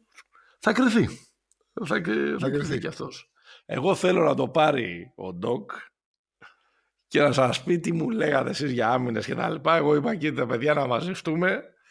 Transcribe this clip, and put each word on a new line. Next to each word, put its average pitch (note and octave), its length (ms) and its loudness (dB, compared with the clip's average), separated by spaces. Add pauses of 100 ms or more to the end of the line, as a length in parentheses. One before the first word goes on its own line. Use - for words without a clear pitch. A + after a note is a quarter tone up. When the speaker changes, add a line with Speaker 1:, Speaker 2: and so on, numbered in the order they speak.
(580)
Speaker 1:
Θα A3 140 0
κρυθεί. A3+ 360 4 (800)
Θα - 140 -2
κρυ-, C#3 320 -2
θα - 60 -4
Speaker 2:
Θα B2+ 120 -2
Speaker 1:
κρυθεί C#3+ 160 -4
Speaker 2:
κρυθεί. C#3 120 -4
Speaker 1:
κι - 80 -8
αυτός. - 440 -12 (360)
Εγώ E3 280 0
θέλω E3+ 300 2
να C#3+ 100 4
το C3 140 0
πάρει B2+ 680 0
ο F#2+ 180 -8
Ντοκ A#2 360 -4 (1400)
και D3 120 2
να C#3+ 120 6
σας B2 300 2
πει F3 180 2
τι E3+ 120 -2
μου E3 180 -2
λέγατε D3+ 400 0
εσείς C#3+ 200 -4
για A#2 200 0
άμυνες B2 360 0
και - 80 -6
τα A#2+ 160 -2
λοιπά. D#3+ 260 2
Εγώ D3+ 180 4
είπα, D3+ 200 2
«Κοίτα, C#3+ 320 -2
παιδιά, B2+ 280 0
να C#3+ 120 0
μαζευτούμε, E3+ 760 0 (280)